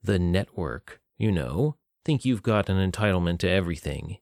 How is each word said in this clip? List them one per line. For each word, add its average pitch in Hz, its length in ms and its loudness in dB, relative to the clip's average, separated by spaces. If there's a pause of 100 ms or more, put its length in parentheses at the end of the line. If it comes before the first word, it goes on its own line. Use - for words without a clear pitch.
The 104 160 2
network, 87 800 -2 (160)
you 110 140 0
know, 87 460 -2 (280)
think 147 200 0
you've 123 180 0
got 107 260 2
an 95 80 2
entitlement 92 640 0
to 92 100 0
everything, 85 720 -2